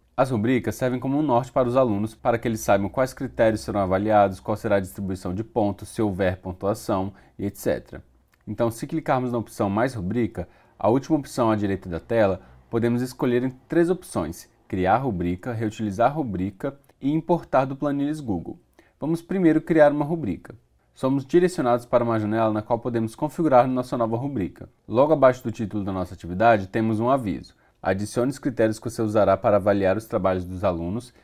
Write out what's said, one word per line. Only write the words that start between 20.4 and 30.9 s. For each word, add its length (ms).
Somos 320
direcionados 600
para 160
uma 160
janela 340
na 80
qual 160
podemos 380
configurar 520
nossa 300
nova 180
rubrica. 540
Logo 240
abaixo 320
do 80
título 320
da 80
nossa 220
atividade, 540
temos 320
um 100
aviso. 460
Adicione 480
os 80
critérios 400
que 140
você 100
usará 340
para 200
avaliar 420
os 80
trabalhos 400
dos 180
alunos 600